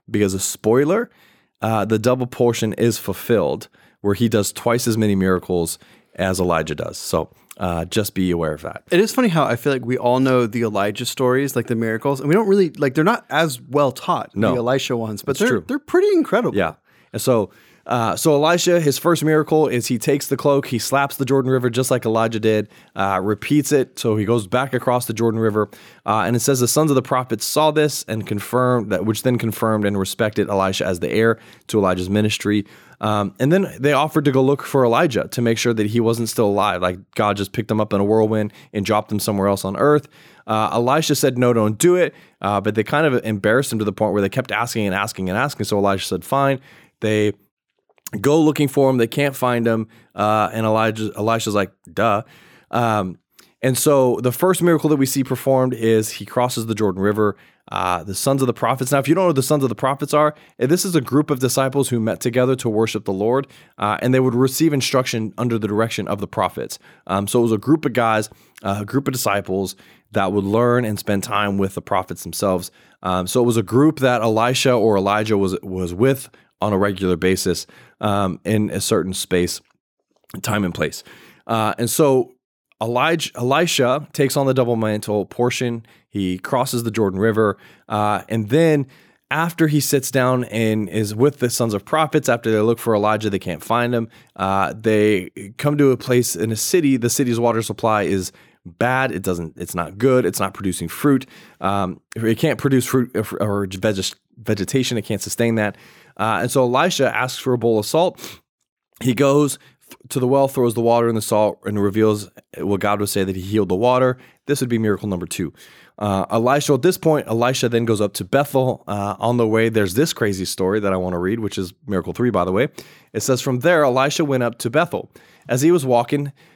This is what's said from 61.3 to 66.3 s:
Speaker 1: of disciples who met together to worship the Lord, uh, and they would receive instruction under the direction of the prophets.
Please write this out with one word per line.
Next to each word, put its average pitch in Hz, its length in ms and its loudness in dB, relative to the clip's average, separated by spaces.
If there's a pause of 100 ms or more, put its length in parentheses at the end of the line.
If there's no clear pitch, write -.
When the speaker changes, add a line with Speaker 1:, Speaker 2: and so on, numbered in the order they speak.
Speaker 1:
of 139 80 -2
disciples 135 500 0
who 120 120 0
met 110 200 -2
together 127 360 0
to 123 120 -4
worship 110 360 0
the 104 80 -2
Lord, 117 340 0 (320)
uh, 104 240 -2
and 127 100 2
they 131 60 4
would 127 160 2
receive 131 380 2
instruction 123 680 -2
under 117 200 0
the 107 100 -2
direction 107 400 -2
of 101 120 -4
the 98 60 -6
prophets. 87 540 -4 (260)